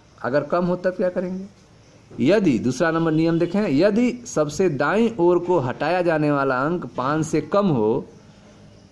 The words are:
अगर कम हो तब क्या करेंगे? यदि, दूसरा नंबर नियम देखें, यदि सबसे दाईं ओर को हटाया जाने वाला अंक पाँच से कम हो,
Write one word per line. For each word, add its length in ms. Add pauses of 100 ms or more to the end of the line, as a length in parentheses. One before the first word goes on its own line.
(180)
अगर 240
कम 220
हो 120
तब 140
क्या 180
करेंगे? 360 (640)
यदि, 480
दूसरा 320
नंबर 220
नियम 260
देखें, 320
यदि 420 (140)
सबसे 420
दाईं 480
ओर 220
को 200
हटाया 440
जाने 280
वाला 300
अंक 260 (100)
पाँच 300
से 140
कम 260
हो, 400 (840)